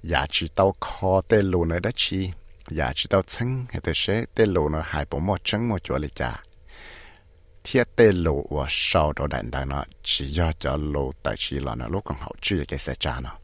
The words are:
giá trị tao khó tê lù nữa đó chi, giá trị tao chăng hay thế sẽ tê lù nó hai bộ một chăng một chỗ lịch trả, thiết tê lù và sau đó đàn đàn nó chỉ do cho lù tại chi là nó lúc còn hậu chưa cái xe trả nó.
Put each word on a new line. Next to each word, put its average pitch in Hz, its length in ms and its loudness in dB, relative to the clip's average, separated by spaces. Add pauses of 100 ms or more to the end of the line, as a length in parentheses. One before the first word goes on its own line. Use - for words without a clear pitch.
giá 73 260 0
trị - 260 -2
tao 95 240 6
khó 95 420 2
tê 107 200 4
lù 90 240 2
nữa 82 140 0
đó 101 160 -2
chi, 95 360 -2 (380)
giá 76 260 -2
trị - 140 -4
tao 98 120 4
chăng 127 480 -4
hay - 140 -6
thế - 120 0
sẽ 110 300 0 (100)
tê 113 100 6
lù 87 240 2
nó 78 160 -2
hai 73 240 -4
bộ 69 100 -2
một 92 240 0
chăng 113 260 0
một 104 140 0
chỗ 65 140 -2
lịch 73 180 -6
trả, 60 280 -6 (1200)
thiết 123 200 4 (120)
tê 113 160 10
lù 80 400 2
và 69 180 -2
sau 76 440 2
đó 73 140 -2
đàn 62 240 -4
đàn 67 180 -4
nó 69 140 -4 (200)
chỉ - 220 -2
do 80 260 2
cho 69 240 -2
lù 71 360 -2 (120)
tại 58 140 -2
chi - 220 -4
là 65 160 -4
nó 60 120 -6
lúc 92 180 -2
còn - 140 -6
hậu - 220 -10
chưa 85 260 0
cái 71 120 -6
xe 67 160 -4
trả 69 240 -4
nó. 64 240 -10